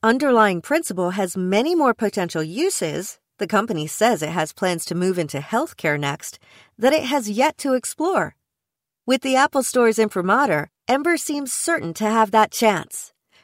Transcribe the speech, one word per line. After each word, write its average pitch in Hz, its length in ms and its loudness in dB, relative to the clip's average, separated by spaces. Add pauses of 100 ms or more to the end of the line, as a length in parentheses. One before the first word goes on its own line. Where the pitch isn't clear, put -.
underlying 226 580 4
principle 185 500 -2
has 190 240 -4
many 202 400 0
more 277 180 4
potential 180 500 -2
uses. 180 760 -4 (200)
The 196 100 -4
company 180 400 0
says 214 340 2
it 151 80 -4
has 165 240 -2
plans 180 320 -2
to 170 100 -6
move 180 220 0
into 151 220 -4
healthcare 165 600 -2
next 143 400 -6 (380)
that 254 160 2
it 311 100 2
has 247 260 -2
yet 254 300 0
to 269 140 0
explore. 254 640 -2 (680)
With 254 180 0
the 262 120 0
Apple 277 280 2
Store's 226 340 2
imprimatur, 196 720 0 (180)
Ember 294 300 2
seems 285 340 -6
certain 226 440 -4
to 214 100 -4
have 214 260 2
that 220 200 4
chance. - 600 -2 (300)